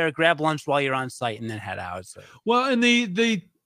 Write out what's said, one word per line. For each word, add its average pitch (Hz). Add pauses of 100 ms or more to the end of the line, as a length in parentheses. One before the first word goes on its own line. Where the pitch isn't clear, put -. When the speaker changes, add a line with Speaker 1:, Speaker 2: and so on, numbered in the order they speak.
Speaker 1:
there, 160
grab 165
lunch 156
while 143
you're 135
on 131
site, 113
and 113
then 110
head 95
out, 90
so. - (220)
Speaker 2:
Well, 240
and 254
the, 240
the 214 (240)